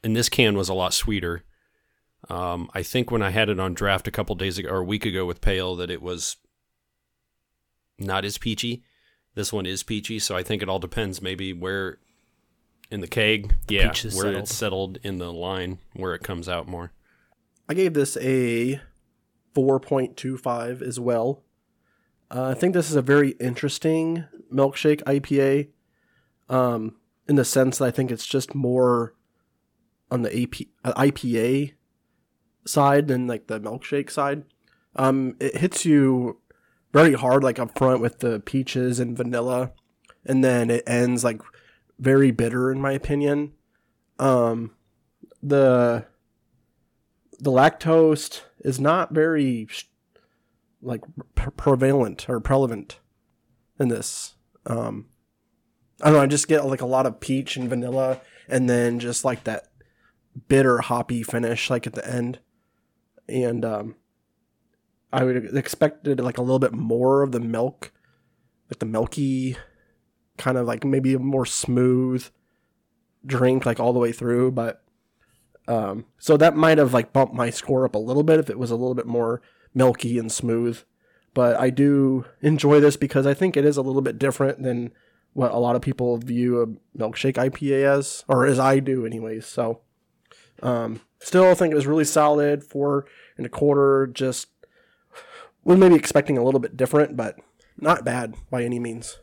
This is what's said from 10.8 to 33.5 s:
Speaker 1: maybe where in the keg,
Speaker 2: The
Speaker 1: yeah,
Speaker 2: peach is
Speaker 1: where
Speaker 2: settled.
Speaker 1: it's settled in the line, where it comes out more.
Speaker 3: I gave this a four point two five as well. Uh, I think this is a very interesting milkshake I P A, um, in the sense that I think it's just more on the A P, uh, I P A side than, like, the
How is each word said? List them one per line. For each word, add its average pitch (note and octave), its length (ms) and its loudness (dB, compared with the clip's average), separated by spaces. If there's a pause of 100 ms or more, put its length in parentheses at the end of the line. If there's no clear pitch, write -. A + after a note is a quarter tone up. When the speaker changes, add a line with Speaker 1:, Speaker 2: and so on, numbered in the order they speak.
Speaker 1:
maybe F#2+ 320 -8
where F#2 440 -8 (920)
in G2+ 100 -8
the E2+ 60 -10
keg, G#2+ 480 0 (120)
Speaker 2:
The G#2+ 80 -2
Speaker 1:
yeah, F#2+ 140 4
Speaker 2:
peach D#2 160 -6
is G#2 100 -10
Speaker 1:
where F#2+ 100 -2
Speaker 2:
settled. G2 180 -4
Speaker 1:
it's - 120 -8
settled F#2+ 480 -6
in F#2+ 140 -8
the F2 160 -10
line, F2+ 460 -8 (140)
where F#2 200 -8
it - 100 -12
comes E2+ 240 -10
out F2 200 -6
more. F2 240 -12 (760)
Speaker 3:
I D3 60 -6
gave F3+ 200 0
this C#3 240 -2
a B2+ 640 -2 (720)
four C3+ 260 2
point C3 380 -4
two C3 200 -8
five B2 440 -6
as B2 180 -10
well. A#2+ 440 -2 (840)
Uh, C3 200 -4
I C3 40 -2
think F3 200 0
this D#3+ 160 0
is D#3 60 -2
a C#3 60 4
very C#3 380 4
interesting D#3+ 840 -2 (260)
milkshake C#3 560 2
I C#3+ 120 0
P C#3 220 0
A, C#3 280 0 (800)
um, B2 460 -2 (320)
in D3 80 2
the C3+ 100 4
sense C3 320 2
that C3+ 80 0
I A#2+ 60 0
think B2+ 200 -2
it's - 160 -8
just - 260 -4
more B2 600 2 (1000)
on B2 80 -2
the A2+ 160 -4
A B2 80 -2
P, - 240 -14 (160)
uh, B2+ 100 -2
I C#3 160 2
P A#2+ 280 -4
A C3+ 340 0 (920)
side C#3+ 420 2
than, B2+ 200 -2
like, A#2 200 -8
the A2 120 -6